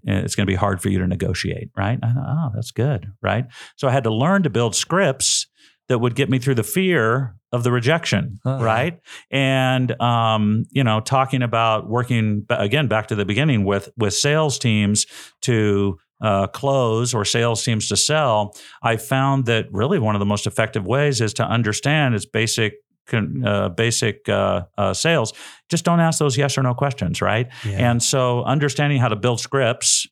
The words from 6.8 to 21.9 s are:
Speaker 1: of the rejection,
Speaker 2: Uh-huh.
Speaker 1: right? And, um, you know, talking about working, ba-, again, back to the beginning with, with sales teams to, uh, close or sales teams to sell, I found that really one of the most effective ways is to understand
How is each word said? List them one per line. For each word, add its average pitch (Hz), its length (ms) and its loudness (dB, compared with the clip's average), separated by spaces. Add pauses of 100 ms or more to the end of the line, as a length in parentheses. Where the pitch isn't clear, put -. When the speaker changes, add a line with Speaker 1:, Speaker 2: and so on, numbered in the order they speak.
Speaker 1:
of 120 100 -2
the 123 80 2
rejection, 123 760 0
Speaker 2:
Uh-huh. 131 180 -2
Speaker 1:
right? 123 360 0 (320)
And, 131 720 0
um, 110 720 2
you 139 100 2
know, 110 160 2
talking 131 440 0
about 113 460 0
working, 113 520 0
ba-, 113 180 -2
again, 127 300 0
back 107 200 0
to 113 60 -2
the 101 100 0
beginning 107 400 2
with, 98 320 0
with 104 160 0
sales 147 460 0
teams 107 480 0 (360)
to, 101 540 2 (240)
uh, 98 280 0
close 123 680 0
or 104 100 0
sales 117 400 0
teams 110 240 -2
to 101 80 -2
sell, 117 560 2 (300)
I 113 140 2
found 135 500 0
that 113 240 0
really 127 300 0
one 107 160 0
of - 20 0
the 101 80 0
most 101 220 -2
effective 110 380 -2
ways 135 340 0
is 110 140 0
to 113 120 0
understand 117 680 0